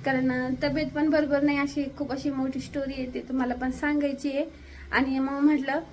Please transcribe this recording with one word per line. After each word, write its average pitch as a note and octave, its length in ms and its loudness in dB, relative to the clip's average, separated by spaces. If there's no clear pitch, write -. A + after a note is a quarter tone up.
कारण, C4 280 2
अ, B3+ 160 -2
तब्येत C#4+ 240 0
पण D4 240 2
बरोबर C#4+ 300 4
नाही, C#4+ 180 4
अशी C#4+ 260 0
खूप C#4 140 -4
अशी C#4 180 -2
मोठी C4 300 -2
स्टोरी C#4 320 -4
आहे, C4 140 -4
ती B3 140 -6
तुम्हाला B3+ 340 0
पण B3+ 160 -2
सांगायची C#4+ 580 0
आहे. C#4 160 0
आणि C4 260 4
मग C#4 200 -2
म्हटलं C#4+ 400 4